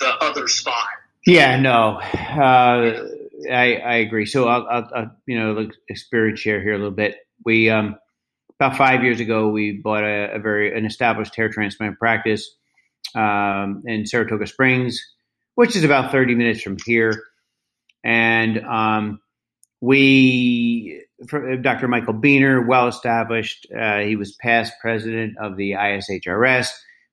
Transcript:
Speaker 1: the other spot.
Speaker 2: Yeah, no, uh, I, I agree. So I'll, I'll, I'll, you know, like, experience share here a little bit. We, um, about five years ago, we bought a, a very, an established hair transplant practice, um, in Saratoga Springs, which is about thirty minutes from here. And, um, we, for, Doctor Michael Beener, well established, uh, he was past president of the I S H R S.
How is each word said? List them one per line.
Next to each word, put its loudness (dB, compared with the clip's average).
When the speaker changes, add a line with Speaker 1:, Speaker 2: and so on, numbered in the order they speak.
Speaker 1:
the 0
other -2
spot. -4
Speaker 2:
Yeah, 6
no, 2
uh, 2
I, 2
I -4
agree. 0
So 0
I'll, 0
I'll, -4
I'll, -6
you -4
know, -2
like, -6
experience -2
share -2
here -2
a -2
little -4
bit. -2
We, 4
um, 0
about 0
five 4
years 0
ago, 0
we -2
bought -4
a, -4
a -8
very, -2
an -2
established -2
hair -2
transplant -6
practice, -2
um, -2
in -4
Saratoga -4
Springs, 0
which 2
is 2
about 2
thirty 2
minutes 0
from -8
here. 0
And, 2
um, -2
we, 4
for, -6
Doctor -2
Michael -2
Beener, 4
well 4
established, -4
uh, -2
he -2
was -10
past 0
president -4
of -10
the -4
I -2
S -10
H -8
R 0
S. 0